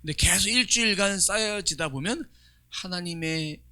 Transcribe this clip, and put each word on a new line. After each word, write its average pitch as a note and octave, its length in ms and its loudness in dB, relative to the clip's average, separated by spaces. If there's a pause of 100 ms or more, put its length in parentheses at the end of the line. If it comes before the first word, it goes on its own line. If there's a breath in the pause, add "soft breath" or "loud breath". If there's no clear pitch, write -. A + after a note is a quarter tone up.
근데 D3+ 140 -4
계속 F#3+ 340 2
일주일간 G#3 720 2
쌓여지다 G3+ 680 0
보면 F#3+ 400 -4 (400 soft breath)
하나님의 E3 920 -4 (120)